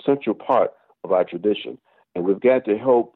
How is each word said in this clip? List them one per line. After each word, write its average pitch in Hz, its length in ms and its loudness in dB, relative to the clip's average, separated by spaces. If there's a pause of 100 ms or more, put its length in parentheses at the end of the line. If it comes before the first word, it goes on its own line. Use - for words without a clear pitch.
central 139 280 -2
part 117 360 0 (340)
of 90 80 -2
our 90 120 2
tradition. 87 520 -6 (380)
And 87 100 -4
we've 95 160 0
got 127 240 2
to 107 140 -2
help 120 380 0